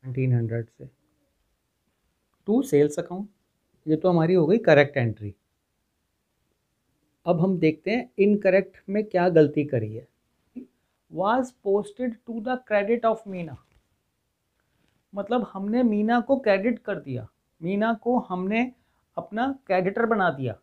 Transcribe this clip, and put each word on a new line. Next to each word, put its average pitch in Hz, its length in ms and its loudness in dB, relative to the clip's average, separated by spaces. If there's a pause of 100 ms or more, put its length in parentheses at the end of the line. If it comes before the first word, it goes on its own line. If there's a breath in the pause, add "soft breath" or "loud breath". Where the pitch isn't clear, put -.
सेवनटीन 131 300 -2
हंड्रेड 117 340 -2
से 135 200 -20 (1600)
to 233 160 2
सेल्स 147 340 2
अकाउंट। 196 300 -10 (580)
ये 156 100 0
तो 185 140 0
हमारी 170 240 4
हो 170 120 4
गई 202 140 4
करेक्ट 143 360 4
एंट्री। 107 380 -4 (1900)
अब 170 140 2
हम 185 180 2
देखते 156 320 0
हैं 247 180 -2 (120)
इनकरेक्ट 196 560 2 (120)
में 202 160 -2
क्या 185 260 0
गलती 151 360 4
करी 110 280 -4
है। 113 120 -14 (1040)
Was 220 420 -2 (100)
posted 208 600 -2
to 226 180 -10
the 254 240 -6
credit 214 420 0
of 220 220 -2
मीना, 170 280 -10 (1600)
मतलब 202 400 -4
हमने 208 320 -2
मीना 220 360 2
को 262 180 2
क्रेडिट 214 420 0
कर 190 180 -6
दिया, 123 280 -10 (340)
मीना 202 340 -2
को 240 260 -2
हमने 214 500 -4 (460)
अपना 220 340 -4 (160)
क्रेडिटर 196 400 0
बना 208 260 2
दिया। 131 300 -6